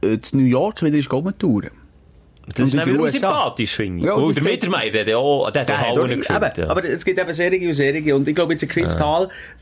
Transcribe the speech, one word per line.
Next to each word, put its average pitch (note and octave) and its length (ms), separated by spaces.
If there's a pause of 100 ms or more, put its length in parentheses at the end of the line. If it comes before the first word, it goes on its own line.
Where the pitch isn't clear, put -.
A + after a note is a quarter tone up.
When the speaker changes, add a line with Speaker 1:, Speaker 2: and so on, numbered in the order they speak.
Speaker 1:
äh, A2 160
zu - 160
New C3+ 80
York C#3 380
wieder D3+ 160
ist C#3 100
gegangen D#3+ 300
touren. A#2+ 320 (840)
Speaker 2:
Das - 60
Speaker 1:
Und C3 60
Speaker 2:
ist C3 80
Speaker 1:
in - 20
Speaker 2:
dann D#3+ 80
Speaker 1:
den - 100
Speaker 2:
wiederum D#3+ 100
Speaker 1:
U - 20
S C#3+ 80
A. C#4+ 40
Speaker 2:
sympathisch, F#3 560
finde F#2+ 260
ich. - 40
Speaker 1:
Ja, F#3 80
und E3+ 100
Speaker 2:
Oh, D3+ 40
Speaker 1:
das D#3 100
Speaker 2:
der D3 80
Speaker 1:
zeigt G3+ 180
Speaker 2:
Mittermeier, D#3+ 300
der A2 80
hat G2+ 80
ja A2 80
auch, C3+ 340
der C#3 120
hat - 80
Speaker 1:
Der C#3+ 60
Speaker 2:
auch C#3+ 40
Speaker 1:
hat A#2+ 160
Speaker 2:
Hauen B2+ 160
Speaker 1:
auch, A#2+ 40
Speaker 2:
geführt, - 420
Speaker 1:
eben, E2 80
Speaker 2:
ja. - 40
Speaker 1:
aber F3 140
es E3+ 200
gibt F#3 140
eben E3+ 140
Serien F3+ 360
und D#3+ 60
Serien. C#3+ 400
Und C#3 140
ich D3+ 60
glaube, E3+ 180
jetzt D#3+ 100
ein D3 60
Chris E3+ 240
Speaker 2:
Ja. E3 60
Speaker 1:
Thal D#3+ 300 (340)